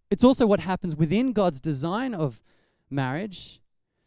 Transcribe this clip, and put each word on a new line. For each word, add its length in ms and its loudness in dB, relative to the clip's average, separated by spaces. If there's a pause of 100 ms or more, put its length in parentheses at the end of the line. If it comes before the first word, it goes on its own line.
(120)
it's 120 2
also 220 6
what 140 4
happens 360 -4
within 380 0
God's 260 0
design 540 -4
of 300 -4 (480)
marriage 680 -6 (480)